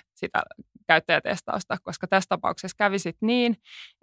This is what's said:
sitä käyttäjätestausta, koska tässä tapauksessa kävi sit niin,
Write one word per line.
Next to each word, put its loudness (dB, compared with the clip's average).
sitä -4
käyttäjätestausta, 0
koska -8
tässä 2
tapauksessa -4
kävi 2
sit -6
niin, 2